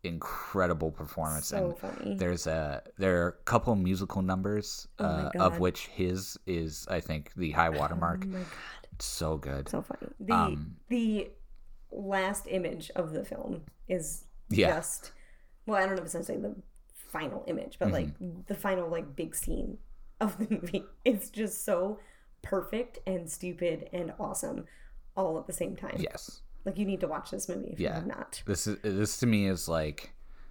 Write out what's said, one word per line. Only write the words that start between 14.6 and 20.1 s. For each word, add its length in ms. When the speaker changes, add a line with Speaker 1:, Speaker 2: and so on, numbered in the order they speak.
Speaker 2:
just, 360
well, 100
I 100
don't 100
know 40
if 60
it's 80
necessarily 340
the 80
final 520
image, 320
but, 140
like, 160
Speaker 1:
Mm-hmm. 280
Speaker 2:
the 80
final, 340
like, 260
big 200
scene 440